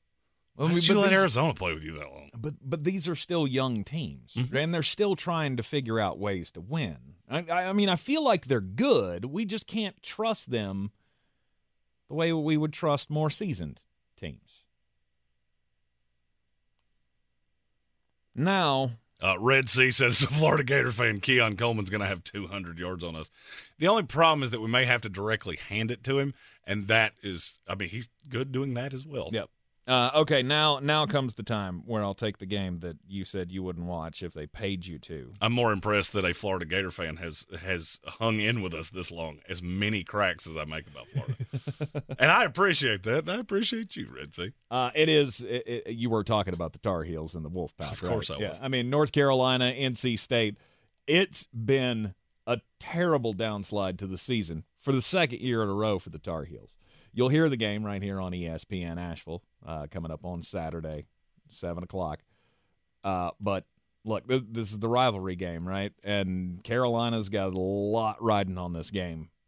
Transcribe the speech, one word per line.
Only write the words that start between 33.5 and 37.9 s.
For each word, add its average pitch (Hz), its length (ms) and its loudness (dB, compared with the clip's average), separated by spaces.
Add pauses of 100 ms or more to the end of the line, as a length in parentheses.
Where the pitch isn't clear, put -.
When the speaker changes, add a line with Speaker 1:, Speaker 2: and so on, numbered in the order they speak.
Speaker 2:
you 92 140 -6
wouldn't 87 220 -6
watch 82 360 -8
if 85 100 -8
they 76 140 -10
paid 98 400 -6
you 82 140 -10
to. 67 400 -12
Speaker 1:
I'm 107 120 2
more 120 200 4
impressed 101 400 2
that 98 120 0
a 87 80 2
Florida 95 320 -2
Gator 90 280 -2
fan 80 240 -6
has, 82 320 -10 (160)
has 87 420 -6